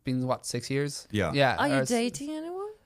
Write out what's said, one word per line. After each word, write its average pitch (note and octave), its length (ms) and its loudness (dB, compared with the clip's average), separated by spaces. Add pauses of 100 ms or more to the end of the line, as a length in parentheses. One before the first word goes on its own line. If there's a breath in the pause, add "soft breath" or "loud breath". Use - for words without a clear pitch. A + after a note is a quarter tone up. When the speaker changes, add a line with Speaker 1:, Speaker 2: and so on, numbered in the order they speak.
Speaker 1:
been, B2+ 240 0
what, B2+ 180 0
six - 240 -4
years? C#3+ 440 -2
Speaker 2:
Yeah. G2 200 2
Speaker 1:
Yeah. C3+ 240 4
Speaker 3:
Are C#4 120 2
you C#4+ 60 2
Speaker 1:
Or C4+ 80 4
s- - 60 -2
Speaker 3:
dating A#3+ 420 0
anyone? F4 400 -6 (160)